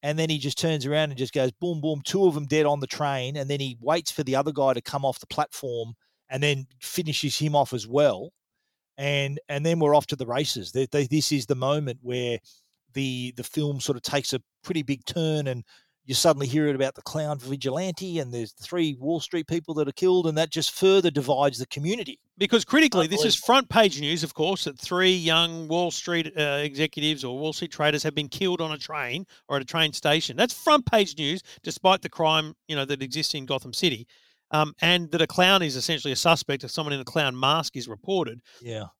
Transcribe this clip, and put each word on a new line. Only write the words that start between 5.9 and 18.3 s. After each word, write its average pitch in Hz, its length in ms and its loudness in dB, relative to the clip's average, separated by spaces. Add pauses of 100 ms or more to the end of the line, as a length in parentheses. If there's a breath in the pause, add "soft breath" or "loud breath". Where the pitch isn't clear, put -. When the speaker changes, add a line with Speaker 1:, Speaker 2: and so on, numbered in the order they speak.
Speaker 1:
and 131 120 -4
then 143 220 0 (160)
finishes 151 560 -4
him 151 200 0
off 143 180 2
as 107 140 -6
well, 131 440 2 (680)
and, 139 500 -2
and 143 160 -4
then 170 140 2
we're 147 160 6
off 147 140 4
to 147 80 -4
the 123 100 -6
races. 120 460 -4
They, 131 140 0
they, 143 200 0
this 147 260 2
is 135 140 0
the 143 80 0
moment 131 480 -2
where 123 360 -4 (560 soft breath)
the, 127 420 -4
the 123 80 -10
film 147 360 -2
sort 135 160 -2
of 117 60 -12
takes - 300 -2
a 127 80 -2 (220)
pretty 165 200 -4
big 135 240 -4
turn, 156 420 -2
and 120 160 -6 (400 soft breath)
you 131 100 -6
suddenly 143 320 4
hear 147 200 2
it 143 80 2
about 135 200 0
the - 80 -20
clown 151 360 -6
vigilante, 147 800 -4
and 123 160 -4